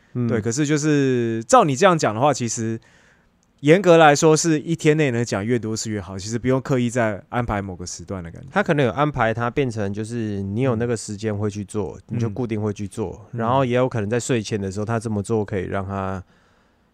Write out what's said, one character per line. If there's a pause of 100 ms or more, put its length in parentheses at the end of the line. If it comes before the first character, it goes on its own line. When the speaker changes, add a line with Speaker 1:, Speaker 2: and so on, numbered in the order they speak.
(140)
Speaker 1:
嗯。
Speaker 2:
对，
可
是
就
是
照
你
这
样
讲
的
话，
其
实 (800)
严
格
来
说
是
一
天
内
能
讲
越
多
次
越
好，
其
实
不
用
刻
意
再
安
排
某
个
时
段
的
感
觉。
Speaker 1:
他
可
能
有
安
排
他
变
成
就
是
你
有
那
个
时
间
会
去
做， (120)
Speaker 2:
嗯。
Speaker 1:
你
就
固
定
会
去
做，
Speaker 2:
嗯。
Speaker 1:
然
后
也
有
可
能
在
睡
前
的
时
候
他
这
么
做
可
以
让
他 (720)